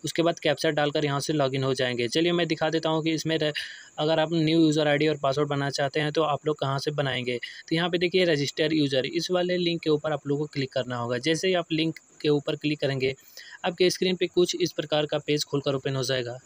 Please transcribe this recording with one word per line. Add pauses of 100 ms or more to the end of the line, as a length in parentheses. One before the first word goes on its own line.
उसके
बाद
कैप्चा
डालकर
यहाँ
से
login
हो
जाएंगे।
चलिए
मैं
दिखा
देता
हूँ
कि
इसमें
र-, (460)
अगर
आप
new
user
आईडी
और
password
बनाना
चाहते
हैं,
तो
आप
लोग
कहाँ
से
बनाएंगे। (320)
तो
यहाँ
पे
देखिए
register
user,
इस
वाले
link
के
ऊपर
आप
लोगों
को
click
करना
होगा।
जैसे
ही
आप
link (240)
के
ऊपर
click
करेंगे, (500)
आपके
screen
पे
कुछ
इस
प्रकार
का
page
खुलकर
open
हो
जाएगा।